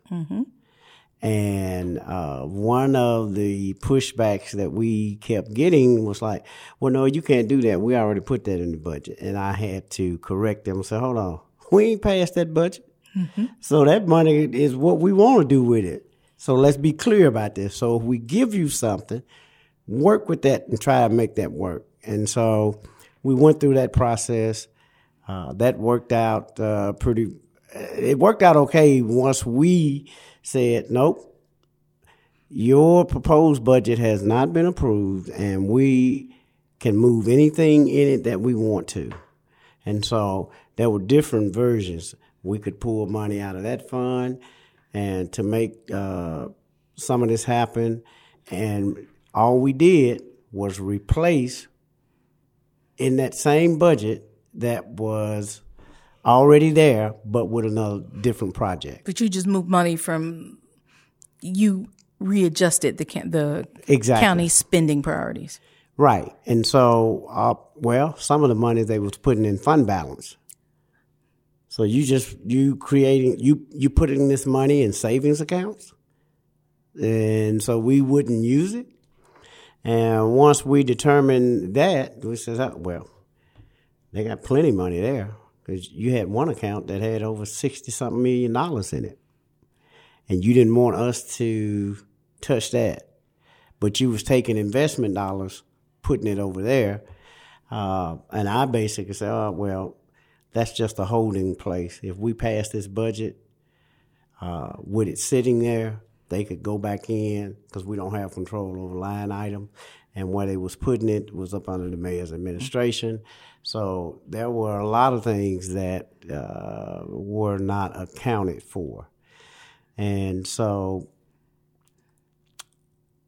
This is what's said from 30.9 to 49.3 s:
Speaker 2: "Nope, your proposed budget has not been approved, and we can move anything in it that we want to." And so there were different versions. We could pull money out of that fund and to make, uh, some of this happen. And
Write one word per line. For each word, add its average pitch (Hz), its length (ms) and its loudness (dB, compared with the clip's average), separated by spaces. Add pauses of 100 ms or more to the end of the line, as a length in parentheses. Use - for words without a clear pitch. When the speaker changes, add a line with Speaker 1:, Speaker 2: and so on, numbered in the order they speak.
Speaker 2:
"Nope, 139 460 0 (1120)
your 151 560 6
proposed 151 600 4
budget 120 340 4
has 110 240 0
not 123 300 2
been 170 140 2
approved, 104 640 -2
and 98 380 -2
we 127 680 2 (420)
can 107 180 0
move 113 300 4
anything 151 640 6
in 139 200 2
it 135 160 0
that 104 160 -2
we 123 140 0
want 107 340 -2
to." - 220 -8 (720)
And 104 200 -4
so 98 460 -2 (260)
there 117 140 2
were 104 100 0
different 107 540 0
versions. 104 600 -2 (280)
We 101 160 -6
could 95 220 -10
pull 110 260 -4
money 104 340 -6
out 98 160 -10
of 95 80 -10
that 117 240 -8
fund 127 500 -4 (560)
and 95 380 -6
to 117 100 -6
make, 110 500 -4
uh, 90 560 -8 (460)
some 123 280 -2
of 117 60 0
this 113 160 0
happen. 117 580 -2 (480)
And 101 560 -4 (280)